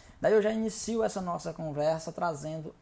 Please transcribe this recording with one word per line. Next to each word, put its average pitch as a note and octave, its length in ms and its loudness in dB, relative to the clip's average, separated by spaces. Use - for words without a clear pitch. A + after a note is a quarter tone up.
Daí E3 120 4
eu A3 80 8
já G#3+ 100 4
inicio A3 520 0
essa G3+ 180 0
nossa E3+ 320 -4
conversa D#3+ 580 0
trazendo D#3 720 -4